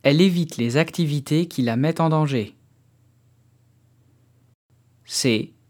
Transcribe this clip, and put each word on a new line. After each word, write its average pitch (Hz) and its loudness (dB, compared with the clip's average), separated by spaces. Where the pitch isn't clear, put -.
Elle 143 4
évite 175 2
les 117 -2
activités 156 -2
qui 170 -8
la 113 0
mettent 156 0
en 165 2
danger. 143 -2
C. - -2